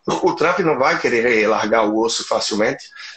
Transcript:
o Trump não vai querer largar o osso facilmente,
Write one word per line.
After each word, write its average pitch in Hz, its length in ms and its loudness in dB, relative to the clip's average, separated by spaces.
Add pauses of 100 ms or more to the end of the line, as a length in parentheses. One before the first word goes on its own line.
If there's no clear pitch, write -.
o 165 280 0
Trump 175 260 0
não 160 180 0
vai 156 220 2
querer 117 480 2
largar 107 400 2
o 107 100 0
osso 113 300 -2
facilmente, 110 640 -2 (280)